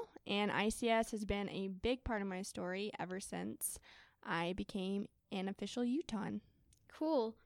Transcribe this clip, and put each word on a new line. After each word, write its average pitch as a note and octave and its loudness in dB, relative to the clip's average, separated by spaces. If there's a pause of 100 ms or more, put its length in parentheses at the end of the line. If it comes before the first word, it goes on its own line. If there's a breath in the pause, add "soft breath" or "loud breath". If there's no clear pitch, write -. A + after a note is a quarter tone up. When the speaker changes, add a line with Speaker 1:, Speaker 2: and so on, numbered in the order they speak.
(260)
Speaker 1:
and G#3 4
I G3+ 4
C A#3 2
S A3+ 4
has G#3+ -2
been G3+ 0
a F#3+ -2
big A3+ 0
part G#3+ 0
of G3+ 0
my F#3 -2
story F#3+ -2
ever F#3 -4
since - -4 (460 soft breath)
I E3+ 0
became G3 -2 (240)
an F#3+ -2
official G3+ -2
Uton. A3 0 (500)
Speaker 2:
Cool. C4 2